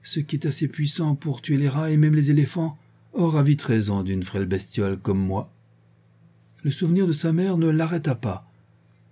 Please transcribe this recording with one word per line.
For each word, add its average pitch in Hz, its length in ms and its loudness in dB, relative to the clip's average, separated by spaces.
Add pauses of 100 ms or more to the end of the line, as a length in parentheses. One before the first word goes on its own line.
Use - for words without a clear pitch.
Ce - 180 -6
qui 147 160 -6
est 143 100 -4
assez 147 200 -2
puissant 151 480 -2
pour 139 280 -6
tuer 143 160 0
les 143 100 2
rats 156 220 -2
et 156 80 4
même 151 160 6
les 147 160 4
éléphants 151 480 0 (340)
aura 160 300 2
vite 147 200 4
raison 104 400 0
d'une 92 200 -2
frêle 98 240 -4
bestiole 98 520 -2
comme 98 200 -2
moi. » 95 340 -4 (1080)
Le 147 80 0
souvenir 180 360 2
de 165 60 0
sa 160 200 0
mère 180 240 0
ne 165 140 2
l'arrêta 160 440 0
pas. 98 320 -6 (640)